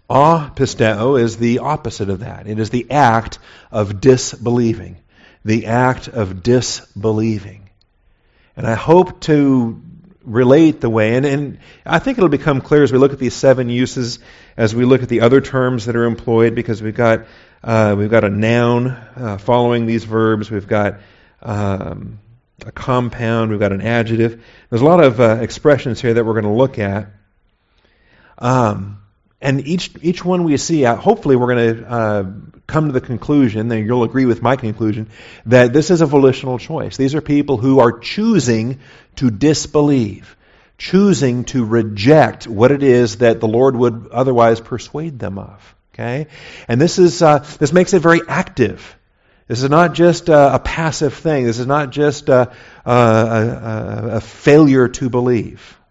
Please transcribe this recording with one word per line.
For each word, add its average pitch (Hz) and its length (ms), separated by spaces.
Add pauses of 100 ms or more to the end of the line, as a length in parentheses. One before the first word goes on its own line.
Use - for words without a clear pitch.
apisteo 131 1080
is 110 180
the 120 220
opposite 127 500
of 95 100
that. 98 280
It 107 120
is 107 100
the 123 220
act 117 480 (320)
of 101 280
disbelieving. 117 960 (460)
The 107 220
act 123 420
of 95 360
disbelieving. 107 1300 (880)
And - 120
I 113 80
hope 170 460
to 135 600 (420)
relate 131 580
the 120 80
way, 110 260
and, 131 100
and 143 340 (260)
I 165 140
think 269 180
it'll 180 120
become 139 320
clear 147 220
as 123 80
we 127 80
look 135 140
at - 60
these 123 140
seven 127 360
uses, 123 500 (360)
as 113 200
we 123 100
look 131 160
at 117 80
the 117 120
other 127 200
terms 127 440
that 117 100
are 117 100
employed, 113 480
because 113 280
we've 107 140
got, 113 300 (380)
uh, 110 340
we've 104 140
got 113 120
a 101 60
noun, 120 600
uh, 120 480
following 120 500
these 113 160
verbs. 110 480
We've 101 160
got, 104 320 (420)
um, 104 800 (440)
a 117 80
compound. 117 800
We've 104 100
got 101 120
an 98 100
adjective. 113 640 (260)
There's 117 120
a 139 40
lot 170 180
of, 127 160
uh, 113 220
expressions 123 580
here 117 140
that 117 120
we're 110 100
gonna 104 180
look 135 240
at. 101 300 (1300)
Um, 104 640 (420)
and 135 240
each, 175 240 (140)
each 175 200
one 180 200
we 151 140
see, 151 280
uh, 117 120
hopefully 175 380
we're 123 120
gonna, 117 400
uh, 107 380 (420)
come 156 180
to 143 80
the 127 80
conclusion, 117 720
and 110 140
you'll 123 180
agree 131 220
with 113 160
my 123 140
conclusion, 110 540 (380)
that 123 260
this 151 160
is 170 120
a 165 40
volitional 135 540
choice. 120 360
These 135 200
are 151 60
people 143 360
who 135 220
are 120 200
choosing 131 800 (360)
to 123 160
disbelieve, 139 1080 (400)
choosing 143 680
to 123 200
reject 110 840
what 113 240
it 139 120
is 123 340
that 113 240
the 113 60
Lord 123 280
would 117 380
otherwise 117 480
persuade 147 580
them 98 200
of. 101 360 (180)
Okay? 123 340 (400)
And 117 120
this 175 200
is, 175 220
uh, 151 180 (200)
this 147 140
makes 180 200
it 185 60
very 165 260
active. - 680 (520)
This 123 160
is 139 60
not 160 240
just, 170 360
uh, 143 240
a 131 60
passive 156 540
thing. 147 320
This 117 140
is 123 80
not 143 220
just, 147 400
uh, 127 160 (400)
a, 120 60
a, 120 40
a, 110 1200
a 110 60
failure 143 640
to 123 220
believe. 123 680 (140)